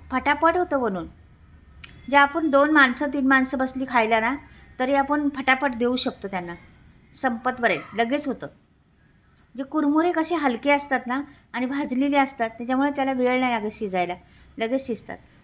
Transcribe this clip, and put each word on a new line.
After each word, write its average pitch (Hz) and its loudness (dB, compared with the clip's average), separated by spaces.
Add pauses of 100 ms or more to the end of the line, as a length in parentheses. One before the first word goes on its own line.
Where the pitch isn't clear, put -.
(120)
फटाफट 285 2
होतं 349 0
बनवून. 190 -2 (1040)
जे 285 6
आपण 294 4
दोन 285 4
माणसं, 285 4
तीन 277 -2
माणसं 262 2
बसली 262 -4
खायला 226 2
ना, 233 0 (440)
तरी 254 0
आपण 285 0
फटाफट 269 0
देऊ 240 0
शकतो 247 -6
त्यांना, 175 -8 (600)
संपत 247 -2
पडेल, 220 0 (120)
लगेच 233 0
होतं. 190 -6 (1080)
जे 269 -6
कुरमुरे 302 2
कसे 320 -2
हलके 285 0
असतात 285 0
ना 262 -2 (320)
आणि 240 -4
भाजलेले 277 -2
असतात, 262 0
त्याच्यामुळे 254 -2
त्याला 269 -2
वेळ 254 0
नाही 254 0
लागत 214 -4
शिजायला, 180 -4 (420)
लगेच 247 -2
शिजतात. - -8 (260)